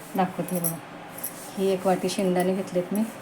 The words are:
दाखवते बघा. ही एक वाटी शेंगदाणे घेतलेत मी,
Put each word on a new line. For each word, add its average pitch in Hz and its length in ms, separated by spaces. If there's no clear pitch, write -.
दाखवते 180 440
बघा. 165 160
ही 190 100
एक 190 200
वाटी 185 220
शेंगदाणे 185 460
घेतलेत 180 360
मी, 202 100